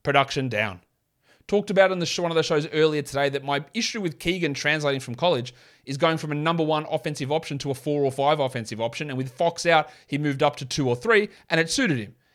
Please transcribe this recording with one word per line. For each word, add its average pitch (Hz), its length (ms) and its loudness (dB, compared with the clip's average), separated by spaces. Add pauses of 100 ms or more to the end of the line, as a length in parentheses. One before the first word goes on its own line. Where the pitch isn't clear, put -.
Production 139 460 0
down. 104 320 -2 (640)
Talked 202 240 0
about 190 220 6
in 185 80 -2
the 165 60 0
show, - 160 -4
one 170 100 0
of 165 40 0
the 160 60 6
shows 156 300 0
earlier 151 300 2
today 139 260 -2
that 135 160 -4
my 143 280 -2
issue 226 280 -4
with 180 180 -4
Keegan 170 340 -2
translating 147 460 0
from 123 160 -8
college 127 400 0 (300)
is 135 120 -8
going 160 220 2
from 151 140 -6
a - 20 -2
number 160 300 0
one 156 260 0
offensive 147 400 -4
option 156 280 -2
to 143 120 -6
a 135 40 -2
four 147 280 -2
or 139 80 2
five 143 300 2
offensive 117 400 -4
option. 117 300 -4
And 131 60 -4
with 131 140 -4
Fox 170 340 -2
out, 160 260 4 (180)
he 139 100 -2
moved 147 240 0
up 147 140 2
to - 80 -10
two 131 240 -2
or 120 80 2
three, 208 320 2 (200)
and 160 120 2
it 165 100 0
suited 190 280 2
him. 104 180 -10 (180)